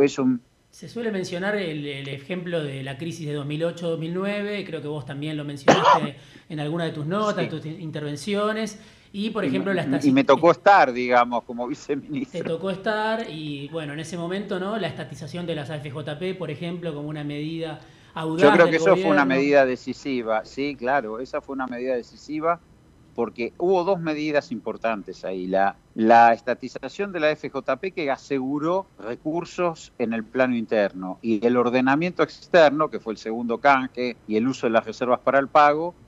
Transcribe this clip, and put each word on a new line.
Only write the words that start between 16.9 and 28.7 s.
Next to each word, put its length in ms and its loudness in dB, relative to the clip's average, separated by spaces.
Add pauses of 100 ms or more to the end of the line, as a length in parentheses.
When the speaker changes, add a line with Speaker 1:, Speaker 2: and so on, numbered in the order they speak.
Speaker 2:
como 140 -8
una 160 -8
medida 560 -8 (340)
audaz 280 -2
Speaker 1:
Yo 100 8
creo 140 8
Speaker 2:
del 40 2
Speaker 1:
que 60 2
eso 180 6
fue 120 2
una 180 4
Speaker 2:
gobierno. 100 2
Speaker 1:
medida 320 6
decisiva, 800 -2
sí, 320 -6
claro, 420 -2
esa 220 -6
fue 140 -12
una 120 -6
medida 300 -4
decisiva, 640 -4 (540)
porque 440 -4
hubo 240 2
dos 160 0
medidas 540 -2
importantes 720 -6
ahí. 240 -6
La, 260 2 (220)
la 360 8
estatización 800 -6
de 80 -6
la 120 2
F 200 -6
J 280 -4
P 120 -6
que 220 -4
aseguró 760 -2 (100)